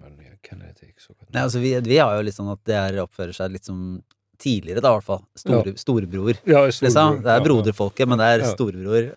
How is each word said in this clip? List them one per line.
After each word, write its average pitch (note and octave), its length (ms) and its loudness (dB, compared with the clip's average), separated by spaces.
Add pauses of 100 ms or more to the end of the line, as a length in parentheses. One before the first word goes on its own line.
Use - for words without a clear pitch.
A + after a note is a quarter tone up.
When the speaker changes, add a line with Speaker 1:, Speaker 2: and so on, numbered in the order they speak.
Speaker 1:
men D2 180 -20
jeg - 240 -20
kjenner F2+ 320 -20
det - 140 -20
ikke - 180 -20
så - 80 -20
godt. - 160 -20
Speaker 2:
Nei, B2 100 -2
altså, B2 200 -2
vi, C3 180 0
vi A#2+ 180 2
har A2+ 200 2
jo G#2+ 100 -2
litt G2+ 80 -6
sånn G2+ 160 -8
at G2 140 -12
det G#2+ 100 -2
er, G2 240 -2
oppfører F2+ 340 -8
seg F#2+ 200 -8
litt F#2 100 -12
som F#2 400 -12 (340)
tidligere G2+ 440 -4
da, C3 100 4
i A2 80 4
hvert - 80 -14
fall. F#2 160 -6 (140)
Store, G#2+ 340 0
Speaker 1:
Ja. - 80 -12
Speaker 2:
storebror, G2+ 560 -2 (100)
Speaker 1:
Ja, C#3+ 220 6
Speaker 2:
liksom. B2+ 240 0
Speaker 1:
storebror. D3 320 2
Speaker 2:
Det A#2+ 80 2
er A#2 80 6
Speaker 1:
Ja, - 0 -
ja. D3+ 80 2
Speaker 2:
broderfolket, A2 600 0
men A#2+ 80 2
det A2 100 2
er A#2 120 4
Speaker 1:
Ja. A#2 140 -2
Speaker 2:
storebror, G#2+ 640 -2